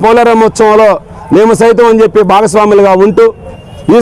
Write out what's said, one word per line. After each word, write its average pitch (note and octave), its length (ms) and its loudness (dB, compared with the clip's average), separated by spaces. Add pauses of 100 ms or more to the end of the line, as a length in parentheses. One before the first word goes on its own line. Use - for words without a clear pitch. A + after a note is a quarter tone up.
పోలేరమ్మ A3+ 480 0
ఉత్సవంలో A3 400 0 (440)
మేము A3 180 2 (100)
సైతం A#3 280 2
అని A3 120 0
చెప్పి G#3+ 180 0 (140)
భాగస్వాములుగా G#3 580 0 (140)
ఉంటూ A3 180 0 (720)
ఈ A#3+ 60 4